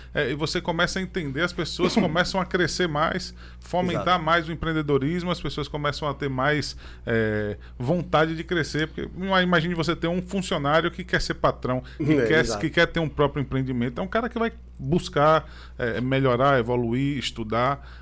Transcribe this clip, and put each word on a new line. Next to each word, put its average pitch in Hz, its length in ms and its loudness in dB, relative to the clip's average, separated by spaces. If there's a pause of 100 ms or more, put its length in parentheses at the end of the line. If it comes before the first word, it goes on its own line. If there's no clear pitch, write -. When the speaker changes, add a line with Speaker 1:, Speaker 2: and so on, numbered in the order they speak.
(140)
Speaker 1:
É. 147 140 0
Speaker 2:
é, - 40 -2
e 156 40 -2
você 160 260 -2
começa 175 380 0
a - 20 -2
entender, 156 400 -4
as 175 120 0
pessoas 175 340 -2
<coughs> - 80 0
começam 180 460 2
a 180 40 -2
crescer 180 420 0
mais, 156 460 -2 (280)
fomentar 175 460 -2
Speaker 1:
Exato. 175 180 2
Speaker 2:
mais 165 240 4
o - 20 -6
empreendedorismo, 156 800 0
as 175 80 -2
pessoas 147 300 -4
começam 147 380 -2
a 139 60 0
ter 143 160 -4
mais, 135 460 0 (300)
é, 107 520 0 (220)
vontade 160 560 2
de 160 80 -6
crescer. 156 440 0
Porque - 300 -8
ima-, 190 240 2
imagine 180 320 2
você 160 220 0
ter 165 120 -2
um 175 140 0
funcionário 165 720 0
que 180 120 -10
quer 175 180 0
ser - 140 -2
patrão, 127 460 0 (160)
que 151 160 2
Speaker 1:
É, 135 140 4
Speaker 2:
quer, 156 140 6
Speaker 1:
exato. 107 180 0
Speaker 2:
que 160 100 0
quer 170 180 4
ter 165 120 -4
um 156 100 -2
próprio 143 320 2
empreendimento. 131 580 -2
É 185 40 -4
um 190 40 -4
cara 226 220 -2
que 233 80 -8
vai 226 140 0 (280)
buscar, 151 720 2 (280)
é, 117 240 -2
melhorar, 131 580 4
evoluir, 123 580 0
estudar, 117 720 -2 (140)